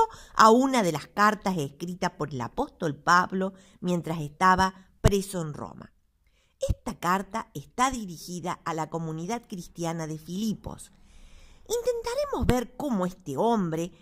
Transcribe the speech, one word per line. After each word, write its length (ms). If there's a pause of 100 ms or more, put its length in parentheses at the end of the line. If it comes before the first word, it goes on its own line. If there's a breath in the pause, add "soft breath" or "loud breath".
(360 loud breath)
a 160
una 320
de 80
las 160
cartas 500
escritas 540
por 180
el 120
apóstol 540
Pablo 580 (280 loud breath)
mientras 400
estaba 680 (100)
preso 400
en 140
Roma. 380 (760)
Esta 280
carta 560
está 380
dirigida 720
a 100
la 160
comunidad 580
cristiana 600
de 100
Filipos. 720 (760 soft breath)
Intentaremos 800
ver 320
cómo 280
este 300
hombre, 560 (100)